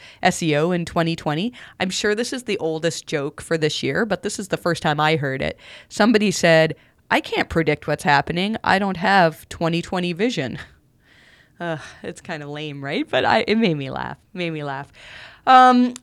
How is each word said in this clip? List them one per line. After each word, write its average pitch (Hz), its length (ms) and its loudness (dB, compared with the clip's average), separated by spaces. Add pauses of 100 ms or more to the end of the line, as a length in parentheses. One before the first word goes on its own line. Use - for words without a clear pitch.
(220)
S 185 200 0
E 156 140 2
O 160 140 2
in 175 160 -2
twenty 165 280 -2
twenty. 165 380 -4 (260)
I'm 196 120 -2
sure 208 240 -2
this 233 180 -4
is 254 120 -8
the 202 120 -4
oldest 160 500 -4
joke 151 360 -6
for 165 160 -2
this 156 240 -2
year, 147 240 0
but 190 160 -4
this - 160 -6
is 202 100 -8
the - 80 -4
first - 260 -2
time 151 160 0
I 156 180 4
heard 135 260 -2
it. - 160 -4 (320)
Somebody 208 400 4
said, 160 440 4 (360)
"I 262 100 2
can't - 280 -4
predict 156 380 -2
what's 151 180 -4
happening. 175 580 0
I 185 160 4
don't 190 200 -2
have 180 500 2
twenty 170 320 -2
twenty 180 320 -4
vision." 165 460 -4 (1000)
Uh, 170 200 -6 (240)
it's 180 180 -12
kinda 151 260 -12
lame, 147 380 -10
right? 185 240 -4
But - 160 0
I, 226 220 2
it 214 100 0
made 202 200 2
me 135 140 -8
laugh, - 280 -8 (160)
made 175 160 -6
me 156 120 -8
laugh. 139 300 -10 (540)
Um, 254 560 8